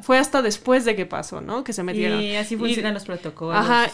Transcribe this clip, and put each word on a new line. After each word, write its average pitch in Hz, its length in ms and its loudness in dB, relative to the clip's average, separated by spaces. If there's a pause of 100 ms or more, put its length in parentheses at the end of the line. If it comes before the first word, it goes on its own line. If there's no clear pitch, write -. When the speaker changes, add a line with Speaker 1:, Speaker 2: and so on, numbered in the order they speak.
Speaker 1:
fue 262 180 6
hasta 269 240 2
después 247 420 2
de 220 100 2
que 185 120 -2
pasó, - 340 -8
¿no? 220 220 -6
Que 240 100 -8
se 196 80 -6
metieron. 214 400 0
Speaker 2:
Y 208 140 -2
así 214 180 -4
Speaker 1:
Y 220 60 -2
Speaker 2:
funcionan 220 340 0
los 202 120 -8
protocolos, 165 520 -6
Speaker 1:
ajá, 240 360 4